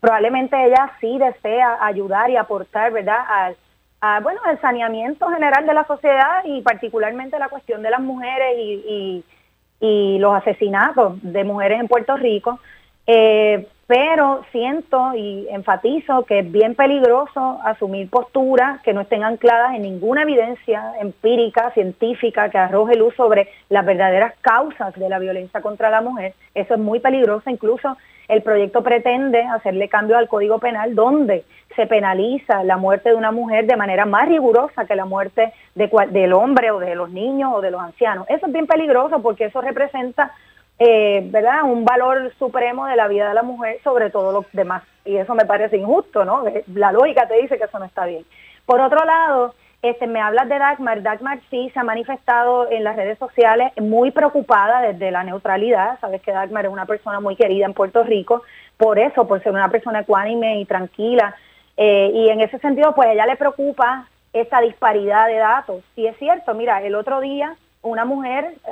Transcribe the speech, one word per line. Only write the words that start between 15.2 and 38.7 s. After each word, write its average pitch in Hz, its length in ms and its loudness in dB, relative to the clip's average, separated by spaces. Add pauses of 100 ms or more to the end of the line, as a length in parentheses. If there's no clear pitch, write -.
enfatizo 220 760 -2
que 202 160 0
es 175 100 -4
bien 214 240 2
peligroso 262 920 2
asumir 196 460 -6
posturas 262 720 0
que 220 100 0
no 202 100 -2
estén 208 200 -2
ancladas 233 540 2
en 214 60 -8
ninguna 202 400 -2
evidencia 233 800 -2
empírica, 226 720 -2
científica, 220 800 -2
que 202 80 -2
arroje 202 380 2
luz 226 180 2
sobre 214 340 2 (200)
las 202 180 2
verdaderas 190 540 2
causas 233 540 0
de 190 140 -6
la 190 120 -4
violencia 185 400 -8
contra 208 280 -4
la 220 120 2
mujer. 226 340 -8 (180)
Eso 208 220 -2
es 220 60 0
muy 214 180 -2
peligroso. 240 500 0
Incluso 233 480 -4 (300)
el 226 160 2
proyecto 214 400 0
pretende 240 600 0
hacerle 202 440 -4
cambios 214 300 2
al 233 80 2
Código 214 320 0
Penal, 226 380 -4
donde 226 480 2 (320)
se 226 100 2
penaliza 202 800 0
la 185 140 2
muerte 190 320 0
de 226 40 6
una 220 160 0
mujer 226 360 -2
de 240 100 2
manera 196 280 0
más 214 240 2
rigurosa 262 560 2
que 196 120 -2
la 190 80 -4
muerte 196 480 -2 (240)
de 202 120 0
cual-, 208 240 2
del 185 200 4
hombre 240 400 4
o 196 80 -2
de 175 160 -6
los 175 140 -6
niños 262 440 -4
o 208 60 -2
de 190 100 -4
los 180 100 -8
ancianos. 190 480 -4
Eso 311 180 -2
es 294 60 -4
bien 320 140 -2
peligroso 294 560 2